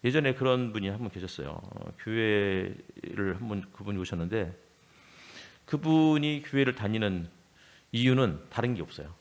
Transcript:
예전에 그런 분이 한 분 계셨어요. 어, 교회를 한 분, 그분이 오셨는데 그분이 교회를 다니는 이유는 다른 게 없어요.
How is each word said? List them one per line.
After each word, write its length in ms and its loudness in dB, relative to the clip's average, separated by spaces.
예전에 300 2
그런 380 2
분이 160 -2
한 100 -4
분 120 -6
계셨어요. 400 -8
어, 380 -12
교회를 1400 0
한 100 -6
분, 140 -4
그분이 260 -6
오셨는데 560 -4
그분이 800 4
교회를 300 2
다니는 560 0
이유는 580 4
다른 240 0
게 80 -6
없어요. 380 -12